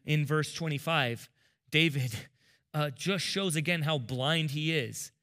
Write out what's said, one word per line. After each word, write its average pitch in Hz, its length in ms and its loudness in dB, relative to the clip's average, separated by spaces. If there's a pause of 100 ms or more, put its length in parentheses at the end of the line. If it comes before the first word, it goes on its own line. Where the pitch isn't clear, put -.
in 151 200 2
verse 147 280 0
twenty-five, 147 720 -2 (440)
David, 139 440 4 (580)
uh, 147 180 0
just 170 340 -2
shows 190 320 -2
again 165 240 0
how 151 160 2
blind 135 540 0
he 151 220 0
is. 113 380 -4 (120)